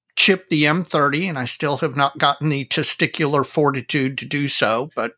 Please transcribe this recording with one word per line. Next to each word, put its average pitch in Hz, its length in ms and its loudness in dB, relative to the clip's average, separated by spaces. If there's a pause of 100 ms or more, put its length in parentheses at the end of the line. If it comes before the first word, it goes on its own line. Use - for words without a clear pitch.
(140)
chip 190 340 2
the 151 180 2
M 160 180 2
thirty, 147 440 0
and 151 100 -6
I 127 60 -4
still 143 340 -2
have 143 180 -4
not 139 200 0
gotten 143 320 0
the 139 160 -2
testicular 147 800 0
fortitude 139 760 0
to - 60 -10
do 143 240 -2
so, 120 480 0
but 117 220 -4